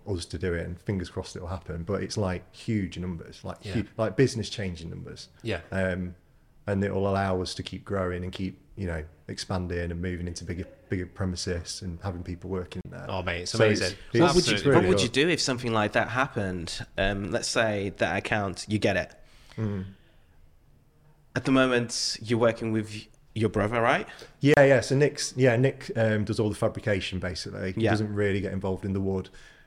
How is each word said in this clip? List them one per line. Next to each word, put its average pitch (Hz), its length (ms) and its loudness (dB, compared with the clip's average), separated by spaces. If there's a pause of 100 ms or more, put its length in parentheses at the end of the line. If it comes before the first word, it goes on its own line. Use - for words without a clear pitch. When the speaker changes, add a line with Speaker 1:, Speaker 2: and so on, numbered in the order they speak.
Speaker 1:
us 92 200 -4
to 90 120 -8
do 90 160 -2
it, 85 120 -4
and 85 160 -10
fingers 95 260 -4
crossed - 280 -10
it'll 90 120 -10
happen, 85 340 -8
but 95 200 -4
it's, - 160 -6
like, 92 240 -2 (120)
huge 95 440 -2
numbers, 87 440 -10
like, 92 200 -10
Speaker 2:
Yeah. 104 120 -10
Speaker 1:
hu-, 104 100 0 (120)
like, 107 200 0
business 120 340 2
changing 87 400 -6
numbers. 90 380 -12 (140)
Speaker 2:
Yeah. 101 180 -4 (120)
Speaker 1:
Um, 92 420 -2 (520)
and 98 180 0
it 98 80 -2
will 98 160 0
allow 98 320 2
us 87 140 -6
to - 80 -10
keep - 220 -10
growing 90 400 -4
and 90 80 -6
keep, 92 260 -6 (180)
you 98 120 -6
know, 80 160 -6 (240)
expanding 87 640 -4
and 85 100 -6
moving 90 240 -4
into 85 180 -10
bigger, 87 220 -8 (220)
bigger 90 180 -2
premises 90 760 -4
and 87 200 -8
having 87 220 -6
people 90 260 -8
working 92 400 -6
there. 87 180 -12
Speaker 2:
Oh, 95 140 -4
mate, 87 200 -4
it's 92 100 -6
Speaker 1:
So 113 120 4
it's, 104 160 4
Speaker 2:
amazing. 95 180 -2 (140)
Speaker 1:
it's 117 80 6
Speaker 3:
What 143 140 8
would 175 120 6
you, 117 80 2
Speaker 2:
Absolutely 104 180 0
Speaker 3:
what - 100 8
Speaker 1:
really 92 60 4
Speaker 3:
would 98 120 4
you 120 80 2
Speaker 1:
good. - 60 -4
Speaker 3:
do 143 140 4
if 165 120 2
something 123 320 0
like 104 200 2
that 113 160 2
happened? 98 760 -4 (140)
Um, 98 320 0
let's 110 180 -2
say 104 500 0
that 90 180 0
account, 98 520 -2
you 107 120 2
get 101 160 4
it. - 180 -2 (420)
Speaker 1:
Mm. 101 280 -2 (1500)
Speaker 3:
At - 100 -4
the 135 80 4
moment, 127 680 2
you're 113 160 0
working 113 340 2
with 107 340 -4 (280)
your 110 160 2
brother, 107 300 2
right? 147 280 2 (320)
Speaker 1:
Yeah, 143 140 8 (100)
yeah. 135 160 8
So 131 160 0
Nick's, - 400 2
yeah, 127 200 6
Nick, 131 380 0
um, 107 300 2
does 110 160 -2
all 107 80 2
the 101 60 -2
fabrication, 98 640 -2
basically. 95 540 -6
He 110 100 -2
Speaker 3:
Yeah. 107 80 4
Speaker 1:
doesn't 104 240 2
really 101 260 2
get 95 120 -4
involved 95 320 -2
in 98 100 -2
the 98 60 0
wood. 95 280 -2 (380)